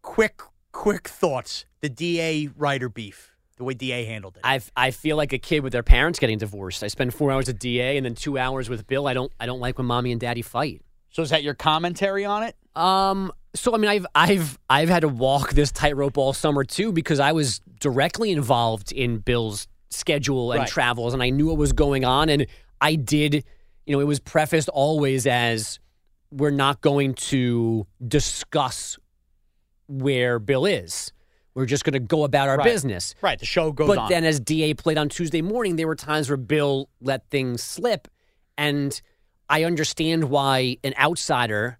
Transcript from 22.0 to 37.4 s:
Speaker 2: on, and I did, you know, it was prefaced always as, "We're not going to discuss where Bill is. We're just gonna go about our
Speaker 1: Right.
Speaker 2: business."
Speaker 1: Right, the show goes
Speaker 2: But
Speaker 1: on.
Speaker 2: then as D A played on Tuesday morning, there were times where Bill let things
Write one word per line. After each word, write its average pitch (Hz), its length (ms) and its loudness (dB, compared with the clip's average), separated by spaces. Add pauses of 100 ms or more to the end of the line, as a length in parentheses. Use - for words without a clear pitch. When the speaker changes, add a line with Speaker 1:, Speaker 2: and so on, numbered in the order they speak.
Speaker 2:
on, 143 240 4
and 143 180 2 (320)
I 156 160 4
did, 147 480 2 (420)
you 147 80 -2
know, 139 60 2
it 143 80 2
was 147 140 0
prefaced 151 480 0
always 139 580 2
as, 120 520 0 (520)
"We're 147 180 0
not 139 320 2
going 139 340 2
to 117 680 0 (220)
discuss - 880 -2 (880)
where 127 520 0
Bill 131 260 0
is. 101 460 -4 (420)
We're 131 120 -2
just 135 180 -2
gonna 139 160 0
go 151 240 0
about 139 240 2
our 135 80 2
Speaker 1:
Right. 143 80 2
Speaker 2:
business." 135 580 0
Speaker 1:
Right, 151 160 0
the - 80 -12
show 160 280 0
goes 151 140 0
Speaker 2:
But 202 100 4
Speaker 1:
on. 117 120 -2
Speaker 2:
then 170 140 2
as 156 160 2
D 156 240 0
A 151 120 0
played 156 220 0
on 147 120 0
Tuesday 165 320 -2
morning, 202 340 -2
there 160 120 -2
were 156 100 -2
times 151 320 -2
where 143 80 0
Bill 139 500 0 (140)
let 131 280 -4
things 127 320 -2